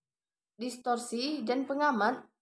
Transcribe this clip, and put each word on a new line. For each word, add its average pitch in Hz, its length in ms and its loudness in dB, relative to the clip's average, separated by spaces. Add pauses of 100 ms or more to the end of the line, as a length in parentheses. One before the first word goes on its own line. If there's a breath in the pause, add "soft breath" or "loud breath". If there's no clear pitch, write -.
(600)
distorsi 240 800 -2
dan 247 240 0
pengamat 269 560 2 (220)